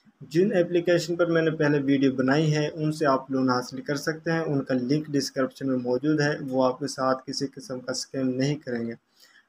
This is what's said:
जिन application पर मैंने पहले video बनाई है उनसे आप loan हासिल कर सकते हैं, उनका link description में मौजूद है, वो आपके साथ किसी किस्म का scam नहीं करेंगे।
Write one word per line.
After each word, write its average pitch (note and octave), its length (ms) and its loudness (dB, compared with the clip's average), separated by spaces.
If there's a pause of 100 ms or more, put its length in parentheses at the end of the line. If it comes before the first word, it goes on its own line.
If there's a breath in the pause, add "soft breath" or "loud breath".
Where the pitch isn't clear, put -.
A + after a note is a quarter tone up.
(320 soft breath)
जिन F3+ 200 2
application F3 640 2
पर F3 100 2
मैंने E3 260 2
पहले D3 280 2
video C3+ 320 4
बनाई C3 340 2
है D3+ 240 2
उनसे D#3 360 -2
आप C3+ 260 2
loan C3 180 2
हासिल B2+ 320 -2
कर D3 140 -4
सकते D#3+ 360 -4
हैं, E3 100 0
उनका C#3 340 -2
link C#3 340 -2
description C3+ 600 -4
में C3 80 0
मौजूद B2+ 440 0
है, D3 180 0
वो C3 240 -2
आपके B2+ 240 0
साथ C3 280 0
किसी C3 300 -8
किस्म C3 340 -10
का B2 140 -6
scam C3 340 -4
नहीं C3 280 0
करेंगे। A#2 400 -6 (540 soft breath)